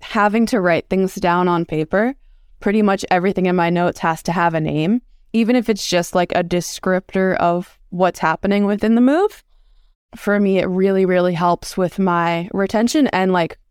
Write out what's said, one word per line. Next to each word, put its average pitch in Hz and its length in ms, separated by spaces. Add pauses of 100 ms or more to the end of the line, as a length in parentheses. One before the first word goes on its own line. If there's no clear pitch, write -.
having 208 460
to 226 140
write 170 280
things 190 280
down 180 300
on 170 180
paper. 190 500 (460)
Pretty 214 220
much 196 280
everything 185 360
in 180 100
my 170 140
notes 175 300
has 165 240
to 170 80
have 170 220
a 160 60
name, 156 420 (300)
even 226 240
if 226 120
it's 208 180
just, 175 280
like, 175 200
a 180 80
descriptor 185 920
of 175 420 (120)
what's 180 280
happening 202 480
within 208 280
the 233 60
move. 311 440 (720)
For 208 240
me, 196 180
it 175 80
really, 190 380
really 180 300
helps 175 420
with 180 220
my 170 540
retention 220 560
and, 185 240
like, 170 260 (120)